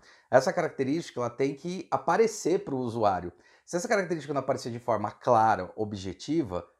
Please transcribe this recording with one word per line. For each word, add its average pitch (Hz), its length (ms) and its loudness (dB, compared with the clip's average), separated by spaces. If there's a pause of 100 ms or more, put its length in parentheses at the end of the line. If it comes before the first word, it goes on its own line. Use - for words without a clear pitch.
(300)
Essa 135 220 6
característica, 156 640 -2
ela 120 120 -2
tem 139 240 -2
que 175 360 -10
aparecer 196 720 2
pro 139 140 -6
usuário. 104 560 0 (320)
Se - 140 -4
essa 220 100 -4
característica 165 460 0
não 139 80 0
aparecer 127 280 -2
de 117 80 -6
forma 117 320 0
clara, 110 640 4
objetiva, 104 920 -4 (120)